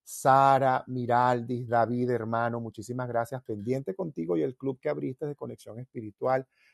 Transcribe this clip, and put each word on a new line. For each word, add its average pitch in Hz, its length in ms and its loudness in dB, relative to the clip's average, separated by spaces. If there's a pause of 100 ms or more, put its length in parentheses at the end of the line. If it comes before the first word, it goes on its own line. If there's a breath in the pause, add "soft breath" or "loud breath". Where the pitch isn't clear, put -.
Sara, 135 840 4
Miraldis, 123 800 0
David, 120 440 2
hermano, 117 480 -2
muchísimas 117 480 -8
gracias. 120 340 -4
Pendiente 127 540 -4
contigo 165 400 -4
y 160 80 2
el 131 120 -4
club 135 240 -6
que 151 100 -4
abriste 143 360 -6
de 147 100 -8
conexión 113 440 -14
espiritual, 127 640 -4 (280)